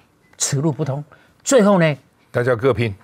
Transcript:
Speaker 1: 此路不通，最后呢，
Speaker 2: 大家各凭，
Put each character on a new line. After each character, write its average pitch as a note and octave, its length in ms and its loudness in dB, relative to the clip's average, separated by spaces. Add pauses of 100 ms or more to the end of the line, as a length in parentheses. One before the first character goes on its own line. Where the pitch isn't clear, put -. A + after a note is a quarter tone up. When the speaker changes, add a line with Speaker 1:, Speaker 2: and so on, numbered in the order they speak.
(380)
Speaker 1:
此 - 240 -4
路 D#3+ 100 0
不 D3+ 140 -6
通， C#3 180 -6 (400)
最 B3 200 4
后 G3 160 4
呢， D#3 180 2 (320)
Speaker 2:
大 B2 140 -2
家 B2 120 0
各 A#2+ 180 0
凭， A2 200 -4 (100)